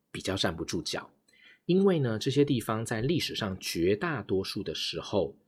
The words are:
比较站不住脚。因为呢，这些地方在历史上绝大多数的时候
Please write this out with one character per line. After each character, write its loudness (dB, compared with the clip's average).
比 -10
较 -2
站 0
不 -6
住 -4
脚。 -8
因 4
为 6
呢， 2
这 -2
些 6
地 2
方 -2
在 -2
历 2
史 -4
上 -4
绝 2
大 -4
多 0
数 -4
的 -4
时 -6
候 -2